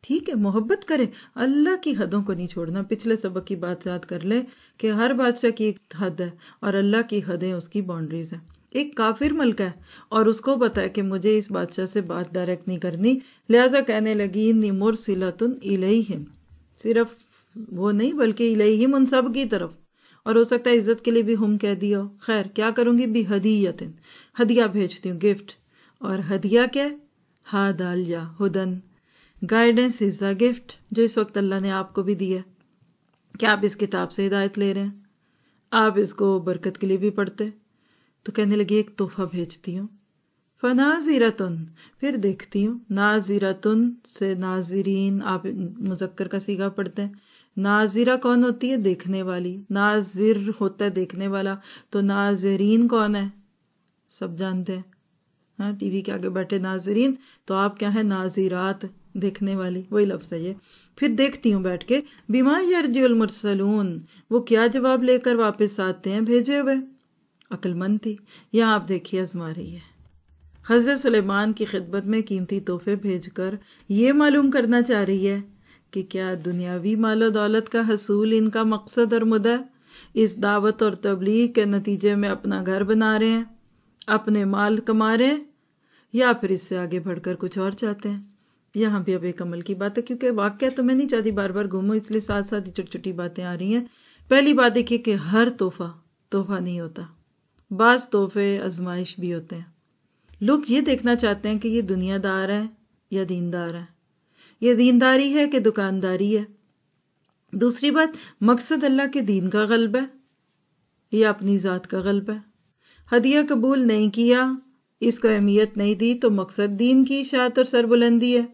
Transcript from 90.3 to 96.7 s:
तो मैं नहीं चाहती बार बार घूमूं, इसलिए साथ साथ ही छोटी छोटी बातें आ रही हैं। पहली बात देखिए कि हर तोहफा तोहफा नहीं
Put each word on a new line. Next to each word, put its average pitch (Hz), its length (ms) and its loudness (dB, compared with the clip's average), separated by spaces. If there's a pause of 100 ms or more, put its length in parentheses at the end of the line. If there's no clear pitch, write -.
तो 262 140 -2
मैं 254 120 2
नहीं 285 120 0
चाहती 226 240 0
बार 196 200 -2
बार 202 160 -4
घूमूं, 190 280 -2
इसलिए 214 240 -2
साथ 202 240 -4
साथ 202 180 -4
ही 180 100 -12
छोटी 180 200 -10
छोटी 185 220 -8
बातें 175 300 -8
आ 180 100 -8
रही 185 180 -4
हैं। 240 180 -2 (400)
पहली 277 240 6
बात 240 200 4
देखिए 240 240 2
कि 233 160 0
हर 196 360 2
तोहफा 185 440 -4 (380)
तोहफा 196 280 -2
नहीं 180 200 -6